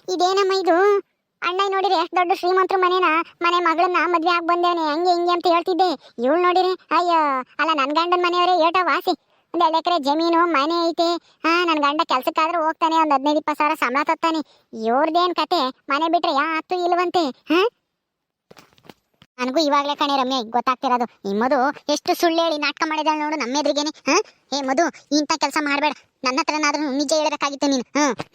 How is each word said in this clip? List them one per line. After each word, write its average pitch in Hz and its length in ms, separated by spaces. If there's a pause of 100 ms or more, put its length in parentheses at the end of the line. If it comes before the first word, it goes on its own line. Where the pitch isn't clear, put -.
(140)
ಇದೇನಮ್ಮ 381 480
ಇದು? 370 360 (440)
ಅಣ್ಣ 359 280
ನೋಡಿರಿ, 381 240
ಎಷ್ಟ್ 339 220
ದೊಡ್ಡ 359 180
ಶ್ರೀಮಂತರು 370 480
ಮನೆನ, 370 220 (380)
ಮನೆ 349 180
ಮಗಳನ್ನ 349 460
ಮದ್ವೆ 339 240
ಆಗ್ 339 180
ಬಂದೇನೆ, 349 440
ಹಂಗೆ 349 180
ಹಿಂಗೆ 349 220
ಅಂತ 349 160
ಹೇಳ್ತಿದ್ದೆ. 339 420 (340)
ಇವ್ಳು 302 180
ನೋಡಿರಿ, 359 300
ಅಯ್ಯೋ, 320 680
ಅಲ್ಲ, 294 340
ನನ್ 277 180
ಗಂಡನ್ 349 320
ಮನೆಯವರೇ 349 440
ಏಟೋ 349 180
ವಾಸಿ. 339 260 (420)
ಒಂದ್ 339 100
ಎರಡ್ 320 140
ಎಕರೆ 349 220
ಜಮೀನು, 330 460
ಮನೆ 330 440
ಐತೆ. 339 240 (340)
ಹಾ, 339 160
ನನ್ 320 160
ಗಂಡ 294 240
ಕೆಲ್ಸಕ್ಕಾದ್ರೂ 320 600
ಹೋಗ್ತಾನೆ, 320 300
ಒಂದ್ 311 180
ಹದಿನೈದು 285 240
ಇಪ್ಪತ್ತು - 260
ಸಾವಿರ 302 120
ಸಂಬಳ 285 280
ತತ್ತಾನೆ. 320 340 (480)
ಇವ್ರದೇನ್ 320 500
ಕತೆ? 302 340 (200)
ಮನೆ 311 220
ಬಿಟ್ರೆ 339 220
ಯಾತೂ 320 520
ಇಲ್ವಂತೆ. 349 680
ಹಾ, 381 140 (1700)
ನನಗೂ 254 200
ಇವಾಗ್ಲೇ 285 360
ಕಣೆ 285 220
ರಮ್ಯಾ 262 240
ಗೊತ್ತಾಗ್ತಿರೋದು. 240 880
ಈ - 20
ಮಧು 262 600
ಎಷ್ಟು 339 280
ಸುಳ್ಳು 330 220
ಹೇಳಿ 311 140
ನಾಟಕ 294 280
ಮಾಡಿದಾಳೆ 311 340
ನೋಡು 302 160
ನಮ್ಮ 262 220
ಎದುರಿಗೇನೆ. 294 540
ಹಾ, 370 100 (360)
ಏ 285 40
ಮಧು, 277 560
ಇಂಥ 302 220
ಕೆಲ್ಸ 294 220
ಮಾಡ್ಬೇಡ. 285 320 (300)
ನನ್ನ 262 160
ಹತ್ರನಾದ್ರೂ 302 520
ನಿಜ 285 220
ಹೇಳ್ಬೇಕಾಗಿತ್ತು 294 540
ನೀನು. 269 160 (160)
ಹ್ಮ್, 277 160 (180)